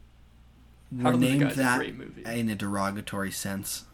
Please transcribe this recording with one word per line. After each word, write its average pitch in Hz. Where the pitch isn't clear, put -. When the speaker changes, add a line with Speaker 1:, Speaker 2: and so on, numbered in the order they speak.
Speaker 1:
How 123
Speaker 2:
were 123
Speaker 1:
to 120
Lose 127
a -
Speaker 2:
named 139
Speaker 1:
Guy 139
is 135
a 135
Speaker 2:
that 127
Speaker 1:
great -
movie. 117
Speaker 2:
in 117
a 107
derogatory 101
sense -